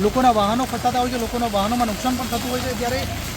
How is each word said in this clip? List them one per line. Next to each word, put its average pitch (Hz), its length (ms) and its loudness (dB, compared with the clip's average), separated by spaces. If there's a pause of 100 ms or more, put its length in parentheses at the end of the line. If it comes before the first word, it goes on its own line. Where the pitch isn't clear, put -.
લોકોના 247 280 4
વાહનો 220 340 2
ફસાતા 247 360 0
હોય 247 100 0
છે, 247 100 -2
લોકોના 233 320 -2
વાહનોમાં 220 340 2
નુકસાન 233 300 -2
પણ 247 100 -4
થતું 233 240 -4
હોય 247 100 -2
છે. 247 180 -4
ત્યારે 240 280 -2 (300)